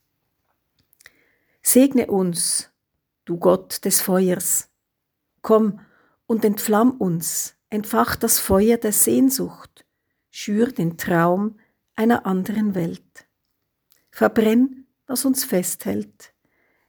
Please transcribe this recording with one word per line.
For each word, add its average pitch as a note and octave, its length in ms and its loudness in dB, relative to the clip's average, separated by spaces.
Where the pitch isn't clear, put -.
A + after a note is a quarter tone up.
Segne C4 460 4
uns, F#3 640 -2
du E3+ 120 -6
Gott F#3 480 0
des F#3+ 160 0
Feuers. F#3 680 0
Komm A3 380 2
und A3+ 180 0
entflamm G#3+ 460 2
uns, F3 640 -4
entfach A3 460 -2
das - 240 0
Feuer G#3+ 380 2
der G#3+ 160 -2
Sehnsucht, A#3+ 920 -2
schür A3 420 -2
den E3 260 -4
Traum F3+ 600 0
einer A#3+ 300 0
anderen G3 500 -2
Welt. F3+ 520 -8
Verbrenn, A3+ 760 0
was B3+ 180 -4
uns C4 180 0
festhält. - 880 -6